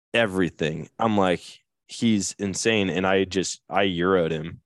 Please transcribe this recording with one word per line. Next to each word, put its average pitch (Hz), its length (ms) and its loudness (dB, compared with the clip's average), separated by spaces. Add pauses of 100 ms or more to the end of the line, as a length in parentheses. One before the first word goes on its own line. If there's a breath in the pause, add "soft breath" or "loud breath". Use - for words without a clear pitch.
(140)
everything. 85 760 0 (100)
I'm 110 180 0
like, 92 440 0 (240)
he's 107 520 0
insane. 101 500 0
And 92 160 -2
I 95 200 2
just, 90 440 -4
I 95 140 0
Euro'd 90 480 2
him, 80 340 -8